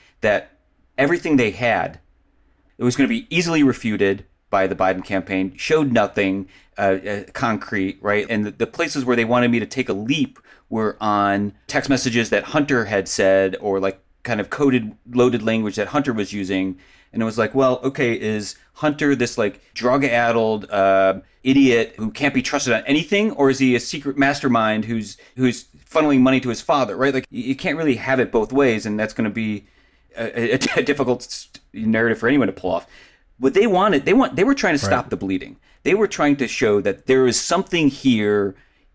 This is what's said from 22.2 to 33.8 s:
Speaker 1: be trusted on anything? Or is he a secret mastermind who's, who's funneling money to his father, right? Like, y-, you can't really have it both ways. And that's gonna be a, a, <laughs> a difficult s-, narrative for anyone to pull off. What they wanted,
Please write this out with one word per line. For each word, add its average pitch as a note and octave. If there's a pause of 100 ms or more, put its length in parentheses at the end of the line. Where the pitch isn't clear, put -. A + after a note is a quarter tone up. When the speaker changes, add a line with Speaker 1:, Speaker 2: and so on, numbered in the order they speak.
Speaker 1:
be C3
trusted C3+
on A2
anything? F#3+
Or C#3
is C3
he B2+
a A#2+
secret C#3+
mastermind A#2
who's, A2 (180)
who's B2 (240)
funneling D3+
money C3
to B2+
his A2+
father, B2+
right? C3
Like, C3
y-, -
you B2+
can't D#3
really D#3
have C3
it A#2
both A2
ways. B2
And G#2
that's G#2+
gonna A2
be G#2+ (520)
a, A2+
a, C3+
<laughs> -
a -
difficult B2+
s-, - (240)
narrative A2
for A2+
anyone C3
to F#2+
pull -
off. F2 (520)
What B3+
they G3+
wanted, F#3